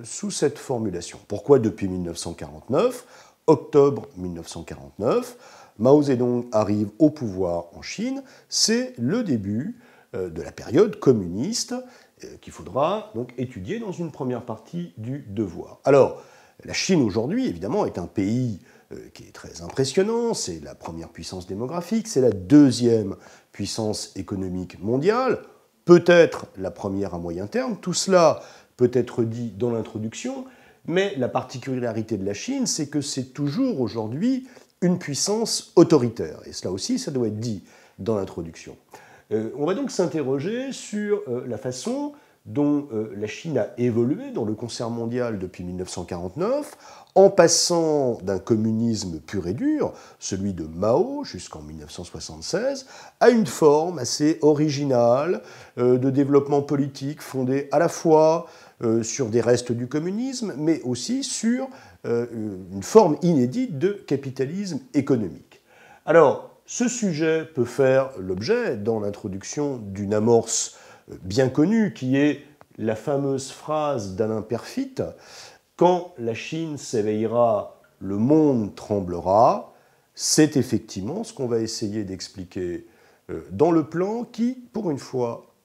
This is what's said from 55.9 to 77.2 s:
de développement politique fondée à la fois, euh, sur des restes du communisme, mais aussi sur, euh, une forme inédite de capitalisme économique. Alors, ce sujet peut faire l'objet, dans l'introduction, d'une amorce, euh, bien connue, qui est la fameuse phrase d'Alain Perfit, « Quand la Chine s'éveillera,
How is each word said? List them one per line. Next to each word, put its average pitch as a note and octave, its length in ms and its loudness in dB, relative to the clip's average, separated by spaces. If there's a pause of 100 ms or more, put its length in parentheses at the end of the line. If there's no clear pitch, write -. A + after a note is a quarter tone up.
de B2+ 120 2
développement C#3+ 520 4
politique C#3+ 580 -4
fondée C3+ 520 -4
à D3+ 80 4
la E3+ 80 2
fois, D#3+ 580 4 (380)
euh, A2+ 180 2
sur A2+ 260 -4
des A2+ 120 2
restes A#2+ 320 2
du B2 160 -4
communisme, G3 680 -4
mais D#3 260 0
aussi A3 420 -4
sur, B3+ 420 -2 (380)
euh, A#2 220 0 (460)
une G2 120 -6
forme F#3 380 6
inédite E3+ 540 0
de D#3 120 0
capitalisme D3 880 -4 (160)
économique. A2+ 680 -2 (420)
Alors, D#3 480 4 (160)
ce B3 200 -2
sujet D#3+ 560 0
peut B2 200 -2
faire C3 540 4
l'objet, A#2+ 580 -2
dans A2 220 -2
l'introduction, G#2 800 -6
d'une G2+ 340 -4
amorce, A2+ 640 2 (360)
euh, - 100 -16
bien A#2 260 2
connue, F#3 460 2
qui C3 220 0
est C#3+ 260 2 (340)
la A2 200 -2
fameuse C#3 560 -4
phrase C#3 640 -4
d'Alain A2 260 -2
Perfit, « B3+ 540 -8 (800)
Quand F3 420 4
la A2+ 160 -4
Chine D#3+ 420 -6
s'éveillera, G#2+ 1040 0 (200)